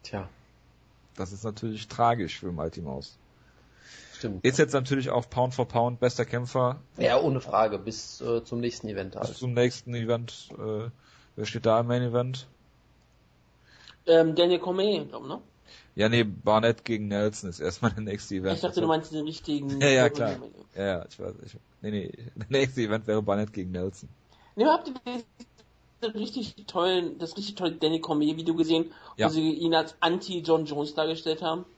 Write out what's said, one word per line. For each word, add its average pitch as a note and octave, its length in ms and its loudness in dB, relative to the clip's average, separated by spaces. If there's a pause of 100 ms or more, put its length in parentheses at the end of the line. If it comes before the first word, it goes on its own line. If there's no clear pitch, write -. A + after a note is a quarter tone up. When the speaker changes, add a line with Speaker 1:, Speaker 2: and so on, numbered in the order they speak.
Speaker 1:
Tja. F#2+ 240 -8 (880)
Speaker 2:
Das F#2+ 160 -8
ist G#2 120 -14
natürlich G#2+ 440 -8
tragisch A#2 500 2
für F2+ 140 -6
Mighty D#2+ 300 -6
Mouse. C#2+ 340 -10 (1000)
Speaker 1:
Stimmt. G2 280 -6
Speaker 2:
Ist C3 140 4
jetzt D3 140 6
natürlich C3+ 380 0
auch A#2+ 180 0
Pound B2+ 260 0
for A#2+ 120 0
Pound A#2+ 340 0
bester B2 240 2
Kämpfer. B2 560 0 (180)
Speaker 1:
Ja, B2 220 4
ohne C3+ 200 0
Frage, G#2+ 380 2
bis, - 420 -10
äh, A#2 240 -2
zum A#2+ 160 -6
nächsten A#2+ 280 -4
Event F#2+ 240 -6
Speaker 2:
Bis - 80 -10
Speaker 1:
halt. - 160 -6
Speaker 2:
zum B2 180 -4
nächsten A#2+ 400 0
Event, A#2 580 -4
äh, G#2+ 360 -6 (480)
wer G#2+ 80 -4
steht A2+ 220 -4
da A2+ 140 6
im A#2+ 80 0
Main B2 140 2
Event? B2 440 -2 (1600)
Speaker 3:
Ähm, E3 280 8
Daniel F3 260 4
Cormier, F#3 460 0
glaub, B2 200 -12
ne? E3+ 140 -10 (560)
Speaker 2:
Ja, G#2+ 120 2
nee, A#2 160 4
Barnett A2 600 2
gegen G#2+ 240 -4
Nelson G#2 420 -2
ist E2 100 -12
erstmal G2 320 0
der G#2+ 100 -8
nächste G2+ 320 -6
Event. F#2+ 220 0
Speaker 3:
Ich - 60 -8
dachte, F3 180 0
du D#3+ 80 2
meinst D#3 240 0
den D#3 120 -6
richtigen C#3+ 560 -4
Speaker 2:
Ja, C#3+ 80 6
ja, B2+ 200 8
Speaker 3:
Cormier. A2+ 280 -2
Speaker 2:
klar. - 120 -14 (260)
Ja, G2 100 -4
ja, F#2 240 -2
ich - 120 -20
weiß, F#2 140 -8 (100)
ich, - 120 -18 (260)
nee, G#2+ 80 -6
nee, G2+ 220 -6 (120)
<laughs> B2 100 -16
der A2 140 -10
nächste C3 340 0
Event G#2+ 240 -2
wäre G#2+ 160 0
Barnett G#2 300 0
gegen F#2 180 -6
Nelson. F2+ 380 -6 (480)
Speaker 3:
Nee, G#3+ 80 4
aber D#4 100 6
habt D#4 140 -2
ihr C4 60 -10 (1080)
den A3 160 -2
richtig G#3 360 -6 (120)
tollen, F3+ 520 0
das E3 180 -8
richtig G3+ 180 -8
tolle F3 180 -2
Danny D#3+ 280 2
Cormier D3+ 360 2
Video E3 180 0
gesehen, E3 380 2 (240)
Speaker 2:
Ja. G#2+ 120 2
Speaker 3:
wo - 20 4
sie D#3+ 220 2
ihn E3 220 0
als D#3+ 260 2
Anti-John E3 680 2
Jones D3 280 -4
dargestellt D#3+ 480 -2
haben? E3+ 220 -2 (120)